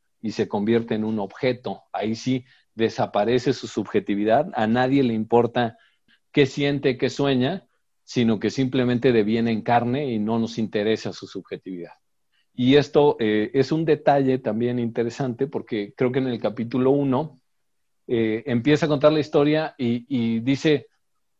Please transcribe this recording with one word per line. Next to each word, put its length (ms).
y 100
se 160
convierte 480
en 100
un 140
objeto. 640
Ahí 220
sí 300
desaparece 800
su 140
subjetividad. 880
A 120
nadie 360
le 100
importa 640
qué 140
siente, 520
qué 120
sueña, 580
sino 360
que 100
simplemente 640
deviene 380
en 100
carne 500
y 80
no 180
nos 200
interesa 560
su 140
subjetividad. 640
Y 220
esto, 440
eh, 340
es 180
un 140
detalle 540
también 400
interesante 680
porque 480
creo 160
que 80
en 80
el 140
capítulo 500
uno, 480
eh, 380
empieza 420
a 20
contar 240
la 80
historia 560
y, 320
y 320
dice, 460